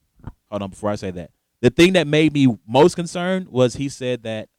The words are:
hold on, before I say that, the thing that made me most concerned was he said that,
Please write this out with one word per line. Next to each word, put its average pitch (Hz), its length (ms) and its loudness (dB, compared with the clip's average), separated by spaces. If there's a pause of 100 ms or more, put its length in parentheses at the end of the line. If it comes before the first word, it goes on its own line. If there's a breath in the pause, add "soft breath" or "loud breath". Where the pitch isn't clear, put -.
(500)
hold 104 100 -6
on, 98 80 -8
before 104 220 -6
I 104 60 -4
say 98 160 -10
that, 87 180 -14 (320)
the - 80 4
thing 185 240 2
that 165 120 0
made 151 280 2
me 135 200 4 (120)
most 135 300 4
concerned 180 520 -6
was 123 280 0
he 139 120 -6
said 123 360 -8
that, 110 340 -10